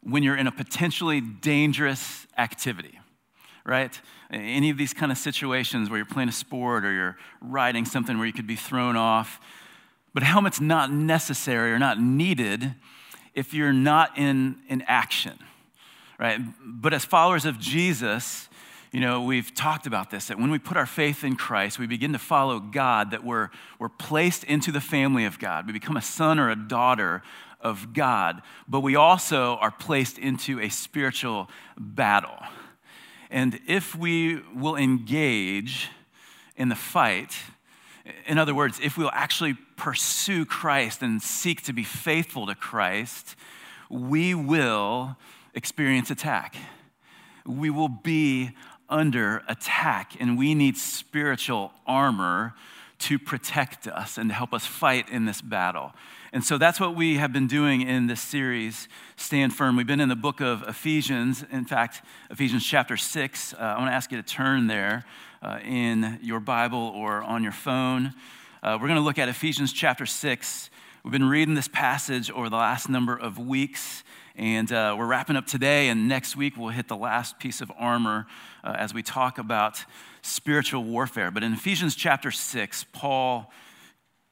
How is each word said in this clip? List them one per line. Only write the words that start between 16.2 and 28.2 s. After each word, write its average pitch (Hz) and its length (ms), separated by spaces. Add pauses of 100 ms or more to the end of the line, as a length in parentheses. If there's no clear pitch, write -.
But 120 280
as 139 120
followers 170 400
of 139 140
Jesus, 127 920 (420)
you 127 100
know, 123 200
we've 123 320
talked 156 320
about 107 260
this, 98 160
that 104 120
when 127 100
we 151 100
put - 180
our 135 80
faith 147 400
in 131 100
Christ, 101 420
we 123 100
begin 120 260
to 131 60
follow 135 400
God, 107 520
that 113 120
we're, 117 260 (300)
we're 117 100
placed 165 560
into 147 260
the 143 80
family 135 460
of 98 140
God. 90 280
We 107 60
become 135 240
a 113 40
son 156 380
or 127 100
a 113 60
daughter 110 640 (380)
of 110 340
God, 104 480 (260)